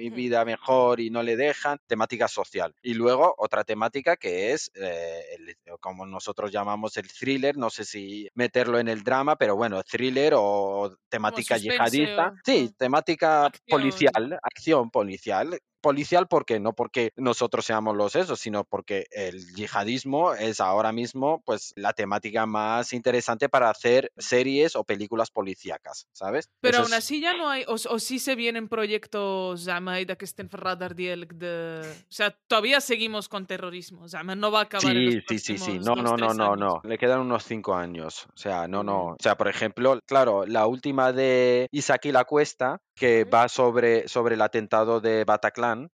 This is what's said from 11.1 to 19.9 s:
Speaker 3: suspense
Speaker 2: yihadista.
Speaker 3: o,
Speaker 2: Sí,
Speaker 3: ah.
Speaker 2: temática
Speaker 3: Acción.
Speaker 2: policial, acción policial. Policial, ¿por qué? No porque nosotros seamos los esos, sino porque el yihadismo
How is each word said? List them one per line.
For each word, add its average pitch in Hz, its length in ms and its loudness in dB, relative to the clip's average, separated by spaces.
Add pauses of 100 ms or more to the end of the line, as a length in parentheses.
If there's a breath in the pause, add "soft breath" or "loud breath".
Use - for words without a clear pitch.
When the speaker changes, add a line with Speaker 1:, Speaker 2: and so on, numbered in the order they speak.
Speaker 3:
suspense 196 380 0
Speaker 2:
yihadista. 170 320 2
Speaker 3:
o, 196 60 -8 (100)
Speaker 2:
Sí, 180 260 4
Speaker 3:
ah. - 80 -20
Speaker 2:
temática 151 680 2
Speaker 3:
Acción. - 180 -6 (160)
Speaker 2:
policial, 135 640 2
acción 135 500 0
policial. 104 680 -2 (220)
Policial, 151 480 2
¿por 147 180 2
qué? 110 140 0
No 107 120 -2
porque 117 420 -2
nosotros 120 520 0
seamos 110 280 0
los 104 220 0
esos, 165 240 0
sino 104 240 -4
porque 98 460 -4
el 92 440 -8
yihadismo 127 800 -2